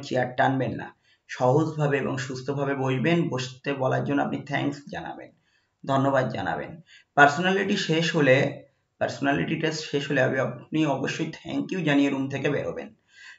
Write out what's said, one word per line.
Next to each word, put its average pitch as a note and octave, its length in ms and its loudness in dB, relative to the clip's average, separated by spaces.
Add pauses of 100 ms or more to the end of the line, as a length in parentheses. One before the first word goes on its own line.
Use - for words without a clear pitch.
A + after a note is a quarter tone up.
chair B2+ 340 -2
টানবেন C3 380 2
না। - 200 -10 (340)
সহজভাবে C#3+ 720 2
এবং C3+ 180 -2
সুস্থভাবে C#3 580 -4
বসবেন, C3 540 2
বসতে - 440 -4
বলার C3 320 0
জন্য C#3 180 0
আপনি C#3 240 -2
thanks C#3+ 320 -2 (120)
জানাবেন, - 400 -10 (560)
ধন্যবাদ C3+ 420 2
জানাবেন। E2 520 -6 (340)
personality G3 600 4
শেষ E3 400 0
হলে, C3+ 480 4 (340)
personality C#3+ 580 -2
test D#3 340 -4
শেষ C#3+ 200 -2
হলে C3+ 120 2
আপনি, C3 160 0
আপনি D3+ 480 -2
অবশ্যই D3+ 440 -2
thank - 420 -6
you F#3 120 -2
জানিয়ে C#3+ 260 4
room C3+ 180 -2
থেকে C3+ 220 -2
বেরোবেন। G#2 440 -6 (440)